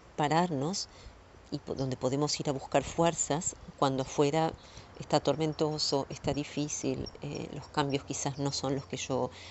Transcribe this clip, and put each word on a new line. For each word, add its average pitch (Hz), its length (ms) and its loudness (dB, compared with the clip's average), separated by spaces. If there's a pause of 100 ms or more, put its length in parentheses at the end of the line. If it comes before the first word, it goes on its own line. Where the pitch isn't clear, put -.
(180)
pararnos 156 720 2 (600)
y 143 100 -4
po-, - 160 -6
donde 131 200 0
podemos 139 460 0
ir - 80 0
a 143 40 0
buscar 135 300 0
fuerzas - 720 0 (240)
cuando 135 220 4
afuera 156 500 2 (480)
está - 200 2
tormentoso, 151 920 2
está 143 240 -2
difícil, 139 760 -2 (140)
eh, 147 320 -8
los 143 140 -10
cambios 139 360 0
quizás - 340 -4
no 139 140 0
son 135 240 0
los 139 100 -4
que 127 120 -8
yo, 127 340 -2 (200)